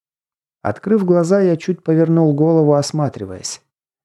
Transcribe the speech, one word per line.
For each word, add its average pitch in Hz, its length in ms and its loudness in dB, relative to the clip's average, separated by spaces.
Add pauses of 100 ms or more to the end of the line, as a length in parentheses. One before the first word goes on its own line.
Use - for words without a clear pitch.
(600)
Открыв 196 420 -2
глаза, 175 380 2
я 175 160 2
чуть 170 260 -6
повернул 160 500 2
голову, 151 400 2
осматриваясь. 123 880 -6 (440)